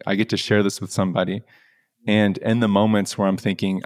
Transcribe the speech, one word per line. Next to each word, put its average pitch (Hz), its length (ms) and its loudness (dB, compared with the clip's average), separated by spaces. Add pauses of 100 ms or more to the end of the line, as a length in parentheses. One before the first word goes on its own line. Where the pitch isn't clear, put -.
I 98 80 -2
get 104 160 0
to 113 60 0
share 104 260 2
this 98 180 -2
with 98 100 -10
somebody. 92 520 -2 (640)
And 104 320 2
in 113 220 0
the 113 80 2
moments 101 480 2
where 98 120 0
I'm 95 80 0
thinking, 95 500 -2